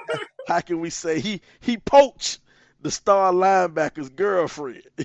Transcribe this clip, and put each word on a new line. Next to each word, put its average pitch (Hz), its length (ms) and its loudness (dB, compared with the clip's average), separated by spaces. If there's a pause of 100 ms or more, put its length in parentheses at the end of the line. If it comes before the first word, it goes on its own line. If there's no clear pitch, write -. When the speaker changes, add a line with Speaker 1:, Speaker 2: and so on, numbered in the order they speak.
(200)
Speaker 1:
<laughs> - 260 -16
Speaker 2:
how 170 160 0
can 170 180 -6
we 165 100 -8
say, 160 300 -4
he, 196 220 -6 (200)
he 233 160 -2
poached - 640 2 (420)
the 151 100 -6
star 196 420 2
linebacker's 170 760 0
girlfriend. 147 800 -4
<laughs> - 160 -20